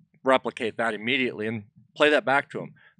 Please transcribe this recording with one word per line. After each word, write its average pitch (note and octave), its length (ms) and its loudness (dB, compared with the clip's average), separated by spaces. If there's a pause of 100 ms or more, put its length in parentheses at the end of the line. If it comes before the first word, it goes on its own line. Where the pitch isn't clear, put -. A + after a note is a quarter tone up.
(220)
replicate B2 540 0
that A2+ 180 -2
immediately A2 540 -4
and A2+ 160 -6 (320)
play D3+ 120 4
that C#3+ 160 2
back C#3 260 0
to G#2 120 -8
'em. E2 100 -16 (280)